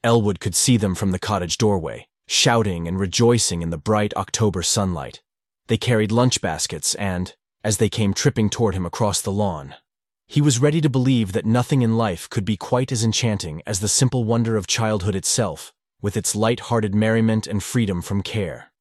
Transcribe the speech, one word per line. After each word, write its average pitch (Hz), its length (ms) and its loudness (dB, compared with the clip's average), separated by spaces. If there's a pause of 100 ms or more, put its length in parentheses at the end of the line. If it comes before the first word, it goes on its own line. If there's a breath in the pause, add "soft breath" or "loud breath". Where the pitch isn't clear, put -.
Elwood 110 360 2
could 90 160 -6
see 123 220 4
them 98 180 0
from 98 160 0
the 92 80 -2
cottage 90 380 -4
doorway, 82 500 0 (180)
shouting 101 640 2
and 90 100 -2
rejoicing 101 640 2
in 82 100 -4
the 82 60 -4
bright 107 380 0
October 98 480 0
sunlight. 87 580 -2 (460)
They 113 100 0
carried 110 360 0
lunch 120 280 2
baskets 80 540 -4
and, 92 400 -4 (260)
as 107 160 -2
they 107 120 2
came 101 240 0
tripping 107 360 2
toward 107 240 0
him 92 120 -4
across 101 360 -2
the 98 120 -4
lawn, 85 420 -4 (500)
he - 160 0
was 139 180 4
ready 147 220 2
to 151 80 2
believe 123 440 2
that 107 120 -2
nothing 123 360 2
in 113 160 2
life 104 320 -2
could 101 160 -2
be 107 120 0
quite 127 340 -2
as 117 120 -2
enchanting 101 640 -2
as 104 140 -4
the 107 80 -2
simple 127 340 2
wonder 113 320 0
of 101 100 0
childhood 107 480 0
itself, 92 600 -4 (280)
with 104 140 -4
its - 200 -2
light-hearted 110 600 0
merriment 110 520 2
and 101 140 -2
freedom 98 400 -2
from 98 220 -2
care. 82 580 -6